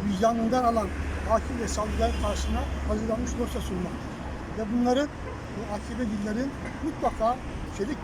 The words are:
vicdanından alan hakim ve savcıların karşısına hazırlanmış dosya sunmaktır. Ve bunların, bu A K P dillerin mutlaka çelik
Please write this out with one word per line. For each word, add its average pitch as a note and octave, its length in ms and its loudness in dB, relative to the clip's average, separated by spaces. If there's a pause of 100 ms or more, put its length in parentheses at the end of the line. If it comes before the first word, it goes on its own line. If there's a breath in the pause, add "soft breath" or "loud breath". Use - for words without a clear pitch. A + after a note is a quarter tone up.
vicdanından A3+ 560 4
alan A3+ 240 4 (400)
hakim A3+ 340 2
ve G3 60 -2
savcıların G#3+ 540 2
karşısına G#3+ 380 0 (280)
hazırlanmış A3 500 0
dosya A#3 220 0
sunmaktır. F3+ 500 -4 (480)
Ve A3 40 -2 (100)
bunların, B3 360 4 (460)
bu G#3 200 -4
A - 20 -2
K G#3+ 220 -4
P B3 140 0
dillerin G#3+ 380 0 (340)
mutlaka B3 520 2 (420)
çelik G3+ 260 -2